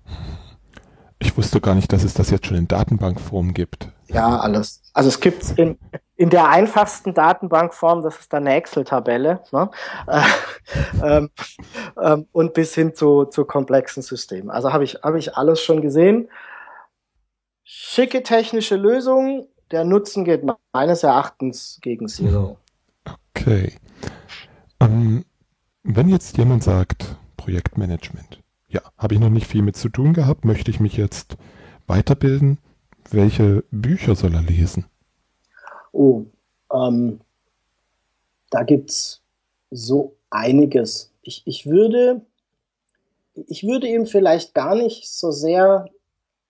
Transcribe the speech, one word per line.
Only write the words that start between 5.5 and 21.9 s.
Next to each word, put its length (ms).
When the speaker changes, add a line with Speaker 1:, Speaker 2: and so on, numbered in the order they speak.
Speaker 2:
in, 260
in 140
der 180
einfachsten 680
Datenbankform, 880
das 160
ist 140
dann 140
eine 100
Excel-Tabelle, 840
ne? 220
<laughs> 60
Äh, 140
ähm, 280
ähm, 320
und 220
bis 200
hin 200
zu, 320
zu 180
komplexen 580
Systemen. 480
Also 220
hab 100
ich, 200
hab 120
ich 220
alles 240
schon 200
gesehen. 480
Schicke 600
technische 540
Lösungen, 720
der 140
Nutzen 400
geht 180
meines 320
Erachtens 800
gegen 260